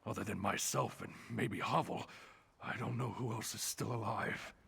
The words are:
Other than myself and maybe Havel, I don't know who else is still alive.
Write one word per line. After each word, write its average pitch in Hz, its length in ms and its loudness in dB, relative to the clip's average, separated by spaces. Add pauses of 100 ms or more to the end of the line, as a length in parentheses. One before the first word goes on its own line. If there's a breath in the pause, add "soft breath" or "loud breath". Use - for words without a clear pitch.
Other 107 180 -2
than 101 140 -2
myself 101 600 2
and - 120 -6 (180)
maybe 113 300 2
Havel, - 460 2 (560 loud breath)
I - 140 -4
don't 120 220 0
know 117 180 0
who 123 160 0
else 113 220 -2
is - 80 -4
still - 300 0
alive. - 640 0 (140)